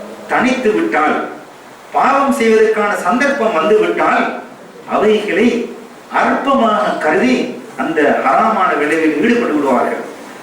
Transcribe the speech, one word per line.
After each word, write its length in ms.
தனித்து 440
விட்டால், 440
பாவம் 460
செய்வதற்கான 540
சந்தர்ப்பம் 520
வந்து 200
விட்டால், 460
அவைகளை 580
அற்பமாக 720
கருதி 380
அந்த 240
ஹராமான 540
விளைவில் 420
ஈடுபட்டு 380
விடுவார்கள். 480